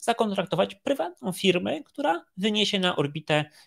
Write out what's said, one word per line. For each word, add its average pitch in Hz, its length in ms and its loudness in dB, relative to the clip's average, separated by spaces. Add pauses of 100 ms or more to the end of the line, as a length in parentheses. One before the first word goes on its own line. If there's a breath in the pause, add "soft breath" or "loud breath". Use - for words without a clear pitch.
zakontraktować 196 720 0
prywatną 277 580 -4
firmę, 190 500 0
która 311 420 -2 (120)
wyniesie 208 420 0
na 180 180 2
orbitę, 151 480 0 (220 soft breath)